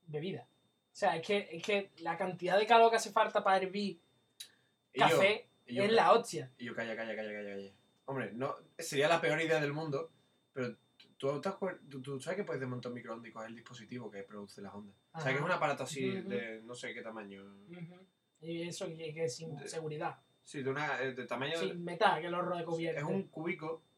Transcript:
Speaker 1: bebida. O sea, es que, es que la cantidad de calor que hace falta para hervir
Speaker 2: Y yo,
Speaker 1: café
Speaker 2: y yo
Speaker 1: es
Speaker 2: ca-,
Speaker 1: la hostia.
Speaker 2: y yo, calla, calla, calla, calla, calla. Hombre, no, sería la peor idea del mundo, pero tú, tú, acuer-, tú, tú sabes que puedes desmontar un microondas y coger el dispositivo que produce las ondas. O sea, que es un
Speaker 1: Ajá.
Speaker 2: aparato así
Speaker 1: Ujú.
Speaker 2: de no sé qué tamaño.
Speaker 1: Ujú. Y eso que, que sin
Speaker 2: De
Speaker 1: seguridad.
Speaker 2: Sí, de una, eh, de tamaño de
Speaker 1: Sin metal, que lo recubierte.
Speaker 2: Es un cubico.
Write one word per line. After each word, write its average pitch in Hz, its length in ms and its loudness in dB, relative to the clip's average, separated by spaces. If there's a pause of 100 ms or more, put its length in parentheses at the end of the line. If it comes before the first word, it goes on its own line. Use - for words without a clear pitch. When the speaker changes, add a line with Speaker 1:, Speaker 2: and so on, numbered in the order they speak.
Speaker 1:
bebida. 151 360 -6
O - 520 -20
sea, 175 220 2
es 160 100 -6
que, 202 260 2
es 165 100 -8
que 202 280 0 (100)
la 165 180 -2
cantidad 185 400 2
de 214 80 4
calor 226 240 10
que 233 60 4
hace 202 160 0
falta 208 300 4
para 196 140 6
hervir 185 420 0 (920)
Speaker 2:
Y - 80 0
yo, 226 80 8
Speaker 1:
café 202 400 6 (160)
Speaker 2:
y - 120 -6
yo 202 80 4
Speaker 1:
es 208 40 4
Speaker 2:
ca-, 226 60 6
Speaker 1:
la 196 180 8
hostia. 156 460 2
Speaker 2:
y 120 80 -8
yo, 113 80 -6
calla, 113 200 -4
calla, 110 220 -4
calla, 107 160 -6
calla, 104 220 -8
calla. 98 180 -10 (320)
Hombre, 123 300 -4
no, 131 220 -4 (220)
sería 151 300 2
la 165 140 4
peor 156 180 2
idea 160 180 4
del 143 140 2
mundo, 147 380 -4 (420)
pero 123 240 -4 (400)
tú, 139 240 -2
tú, 190 80 -2
acuer-, 190 300 -4 (100)
tú, 135 140 -10
tú 135 180 -6
sabes 165 160 -6
que 202 80 -4
puedes 156 160 -4
desmontar 123 300 -4
un 120 60 -8
microondas 117 340 -10
y - 20 -20
coger 113 160 -10
el 113 80 -12
dispositivo 113 540 -12
que 101 120 -10
produce 101 380 -14
las 98 140 -12
ondas. 101 200 -14 (200)
O 160 60 -8
sea, 139 100 0
que 131 80 0
es 147 40 -2
un 165 60 -2
Speaker 1:
Ajá. 180 80 0
Speaker 2:
aparato 139 280 0
así 131 340 -2
Speaker 1:
Ujú. - 100 -8
Speaker 2:
de 113 340 -6
no 120 120 -12
sé 123 180 -10
qué 120 80 -10
tamaño. 107 420 -12 (280)
Speaker 1:
Ujú. 180 360 -16 (340)
Y 170 280 -6
eso 180 180 -6
que, 160 280 -8
que 160 160 0
sin 160 260 -10
Speaker 2:
De 135 120 -10
Speaker 1:
seguridad. 156 500 -6 (260)
Speaker 2:
Sí, 143 180 -8
de 127 60 -2
una, 135 320 0
eh, 131 140 -2
de 120 120 -8
tamaño 139 320 -2
de 165 100 0
Speaker 1:
Sin 170 160 -6
metal, 175 360 2
que 175 80 -6
lo 175 140 -2
recubierte. 165 580 -2
Speaker 2:
Es 151 60 -4
un 190 220 -2
cubico. 160 540 -6 (160)